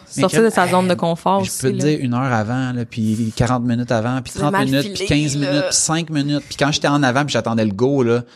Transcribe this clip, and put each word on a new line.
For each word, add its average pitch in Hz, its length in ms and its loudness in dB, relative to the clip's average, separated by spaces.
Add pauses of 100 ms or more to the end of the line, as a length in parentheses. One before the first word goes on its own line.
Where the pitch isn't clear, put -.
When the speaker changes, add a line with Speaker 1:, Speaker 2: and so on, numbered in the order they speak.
(140)
Speaker 1:
Mais - 60 -4
Speaker 2:
Sortir 190 200 2
Speaker 1:
que, 226 40 6
Speaker 2:
de 220 60 4
sa 190 180 2
zone 185 200 2
de - 20 0
Speaker 1:
hey, 175 80 2
Speaker 2:
confort 180 440 0
Speaker 1:
je 190 60 -2
Speaker 2:
aussi, - 140 -6
Speaker 1:
peux 127 100 2
te 123 60 -2
Speaker 2:
là. 127 60 -2
Speaker 1:
dire 151 180 2
une 123 100 -2
heure 127 220 0
avant, 120 400 -2
là, 120 100 -4
puis 110 500 -2
quarante 123 300 0
minutes 120 280 -2
avant, 120 280 0
puis 123 100 -14
Speaker 2:
C'est - 100 -10
Speaker 1:
trente 147 120 0
Speaker 2:
mal - 140 2
Speaker 1:
minutes, 139 260 0
puis 180 140 -6
Speaker 2:
filé, 147 160 2
Speaker 1:
quinze 139 140 -2
minutes, 139 180 -2
Speaker 2:
là. 147 80 0
Speaker 1:
puis 185 120 -2
cinq 160 360 -2
minutes. 147 360 -2
Puis - 120 -12
quand 143 120 2
j'étais 156 180 -2
en 143 140 2
avant, 131 220 2
puis 131 80 -4
j'attendais 113 320 0
le 107 80 0
go, 131 300 2
là, 120 200 2 (140)